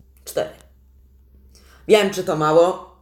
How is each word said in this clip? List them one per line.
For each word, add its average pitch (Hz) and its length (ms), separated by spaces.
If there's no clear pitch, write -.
cztery. - 240
Wiem, 202 220
czy 180 140
to 175 120
mało 160 680